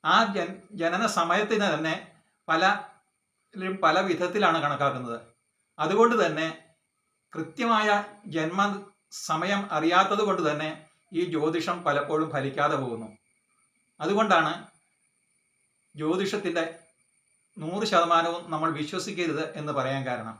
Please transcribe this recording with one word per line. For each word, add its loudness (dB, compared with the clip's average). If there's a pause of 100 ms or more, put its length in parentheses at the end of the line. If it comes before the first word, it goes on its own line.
ആ 4 (200)
ജൻ-, -4 (220)
ജനന 0 (140)
സമയത്തിന് 2
തന്നെ -2 (560)
പലരും -2 (100)
പല 6 (120)
വിധത്തിലാണ് 2
കണക്കാക്കുന്നത്. -2 (600)
അതുകൊണ്ട് 4
തന്നെ 0 (880)
കൃത്യമായ 0 (460)
ജന്മ -2 (680)
സമയം 0 (160)
അറിയാത്തത് 4
കൊണ്ട് 0
തന്നെ -2 (480)
ഈ 0 (120)
ജ്യോതിഷം 0 (100)
പലപ്പോഴും 0
ഫലിക്കാതെ 0
പോകുന്നു. -8 (920)
അതുകൊണ്ടാണ് 2 (1400)
ജ്യോതിഷത്തിൻ്റെ -2 (920)
നൂറ് -4
ശതമാനവും 4
നമ്മൾ 0 (100)
വിശ്വസിക്കരുത് -4 (160)
എന്ന് -6
പറയാൻ -2
കാരണം. -8